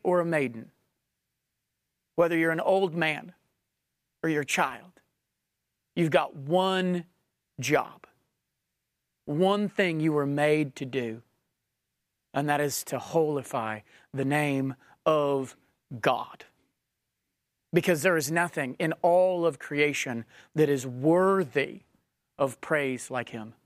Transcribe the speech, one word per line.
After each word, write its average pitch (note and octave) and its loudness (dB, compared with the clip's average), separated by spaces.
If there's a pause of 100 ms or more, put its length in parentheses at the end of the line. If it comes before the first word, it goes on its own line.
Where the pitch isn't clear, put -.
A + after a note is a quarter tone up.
or F3+ 4
a E3+ 0
maiden, C3+ -2 (1400)
whether E3+ 2
you're E3 2
an D#3+ -2
old F#3+ 2
man D#3+ -4 (880)
or D#3+ 0
you're D3+ 0
a C3+ -6
child, C3+ -4 (1040)
you've E3 0
got D#3+ 0
one F3+ 0 (540)
job, C3+ -2 (1160)
one F#3+ 0
thing F3 0
you D#3 2
were D3 0
made D3 0
to - -8
do, B2 -6 (1080)
and C#3+ -2
that C#3+ 2
is D3 -4
to C3 -6
holify B2+ -2 (320)
the C3+ -2
name C3+ 0 (280)
of C#3+ 0 (440)
God. B2 -2 (1300)
Because E3+ 2
there F3 4
is C#3+ -2
nothing D#3+ -2
in D#3+ -2 (100)
all F3+ 4
of D#3 0
creation C#3+ -2 (280)
that D3+ 4
is C3+ 0
worthy D3+ 2 (580)
of C#3 -2
praise C3+ -2
like B2+ -6
him. A2+ -12 (120)